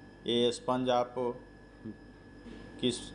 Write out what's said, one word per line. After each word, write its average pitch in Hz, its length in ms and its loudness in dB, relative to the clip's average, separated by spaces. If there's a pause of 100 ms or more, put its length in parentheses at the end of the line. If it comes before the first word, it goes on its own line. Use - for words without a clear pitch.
(280)
ये 120 240 6
sponge 127 380 0
आप 123 240 4 (1700)
किस 123 180 0 (160)